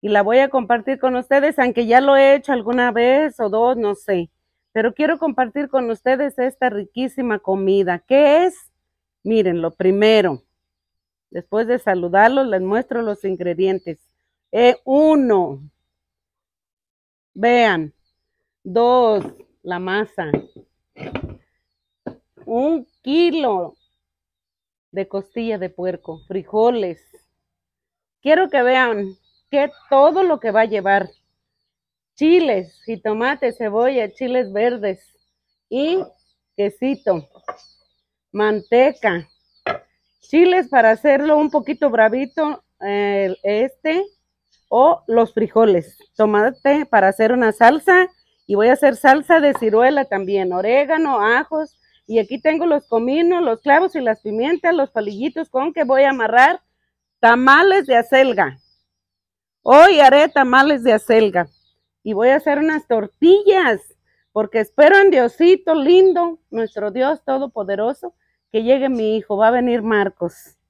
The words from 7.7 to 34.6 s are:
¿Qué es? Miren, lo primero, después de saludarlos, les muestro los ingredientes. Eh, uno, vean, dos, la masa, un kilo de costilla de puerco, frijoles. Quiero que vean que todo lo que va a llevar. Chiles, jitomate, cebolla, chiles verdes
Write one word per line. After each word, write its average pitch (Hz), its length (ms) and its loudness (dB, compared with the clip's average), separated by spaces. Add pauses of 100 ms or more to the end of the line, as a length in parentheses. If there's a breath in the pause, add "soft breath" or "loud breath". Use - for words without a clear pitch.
¿Qué 294 380 4
es? 359 100 -2 (680)
Miren, 185 400 -2
lo 165 80 -4
primero, 196 720 0 (880)
después 208 340 -6
de 240 140 -2
saludarlos, 202 680 0
les 196 160 -2
muestro 233 400 -4
los 208 240 -8
ingredientes. 180 720 -6 (540)
Eh, 240 340 2
uno, 262 760 0 (1700)
vean, 208 600 0 (720)
dos, 226 600 0 (380)
la 180 180 -10
masa, 185 500 -8 (2250)
un 262 400 -4 (160)
kilo 277 720 -2 (1160)
de 190 160 -10
costilla 208 500 -8
de 180 120 -10
puerco, 175 580 -10
frijoles. 202 760 -4 (1200)
Quiero 330 280 0
que 269 120 -2
vean 233 540 -2 (340)
que 285 220 -2 (180)
todo 302 340 2
lo 320 180 -2
que 226 100 -4
va 220 100 2
a 226 40 2
llevar. 196 440 -2 (1080)
Chiles, 285 680 0
jitomate, 233 680 -6
cebolla, 226 580 -4
chiles 254 400 -6
verdes 208 480 -4 (720)